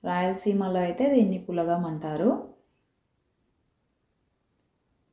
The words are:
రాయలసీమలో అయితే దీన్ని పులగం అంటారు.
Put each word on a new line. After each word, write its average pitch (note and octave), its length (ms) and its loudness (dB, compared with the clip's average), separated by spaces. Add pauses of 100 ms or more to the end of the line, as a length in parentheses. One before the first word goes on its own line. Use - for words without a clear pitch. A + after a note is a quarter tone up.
రాయలసీమలో F#3 760 0
అయితే F3 280 -2
దీన్ని G#3 300 4
పులగం F3 480 -2
అంటారు. D#3 440 0 (2750)